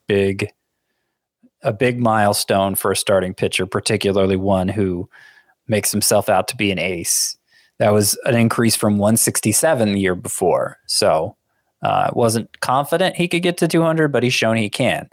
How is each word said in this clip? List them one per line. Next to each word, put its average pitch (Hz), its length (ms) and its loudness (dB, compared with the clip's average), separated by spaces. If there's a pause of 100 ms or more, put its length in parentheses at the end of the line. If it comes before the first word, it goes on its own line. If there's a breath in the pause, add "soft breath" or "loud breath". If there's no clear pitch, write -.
big, 98 440 0 (1080)
a 113 120 -2
big 123 260 0
milestone 104 760 2
for 101 160 -2
a 95 40 0
starting 95 380 0
pitcher, - 320 -2
particularly 98 680 0
one 95 320 0
who 95 420 -2 (580 soft breath)
makes 107 240 -2
himself 104 380 0
out 95 200 2
to 123 80 -10
be 101 140 0
an 92 60 -4
ace. 85 600 -4 (420 soft breath)
That 107 140 4
was 104 220 2 (100)
an 120 100 2
increase 113 400 2
from 104 240 0
one 110 180 2
sixty-seven 110 760 0
the 101 60 0
year 92 160 0
before. - 680 -2
So, 82 500 0 (460)
uh, 95 320 0
wasn't 113 460 -2
confident 151 560 0
he 175 120 -2
could 175 140 -2
get 175 160 -2
to 170 100 0
two 165 140 2
hundred, 160 280 2
but 120 140 0
he's 123 100 0
shown 113 240 0
he 104 120 -2
can. 92 440 -2